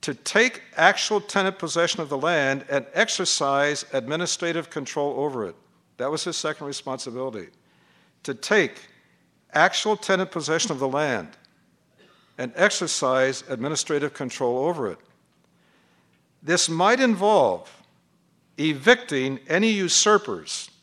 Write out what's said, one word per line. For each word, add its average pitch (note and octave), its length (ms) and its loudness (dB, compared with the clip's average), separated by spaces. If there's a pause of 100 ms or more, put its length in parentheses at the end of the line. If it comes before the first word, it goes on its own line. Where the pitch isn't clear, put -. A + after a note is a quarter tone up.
to D3 120 -6
take - 480 2 (140)
actual G3 440 4
tenant F#3+ 380 -2
possession E3 420 -2
of D3 100 -6
the C#3+ 80 -2
land C3+ 500 0
and C#3 260 -2
exercise D3 960 0
administrative D#3+ 760 -4
control C#3+ 500 -4
over C3 280 -4
it. E2+ 100 -10 (400)
That C3 140 -4
was D3+ 140 -4
his E3 120 -6
second D#3 300 -6
responsibility, B2+ 800 -8 (760)
to C#3 100 -6
take - 480 0 (720)
actual F#3+ 420 2
tenant F#3 340 0
possession D#3+ 420 -2
of C#3 60 -6
the C3+ 100 0
land C3 420 0 (1040)
and B2+ 200 -6
exercise C3+ 920 0
administrative C#3+ 640 -2
control B2+ 540 -2
over D3 240 -2
it. E2 80 -12 (1400)
This E3 260 0
might F#3 300 2
involve G3 720 2 (880)
evicting D3 880 2
any G3 240 2
usurpers F#3 1000 0 (140)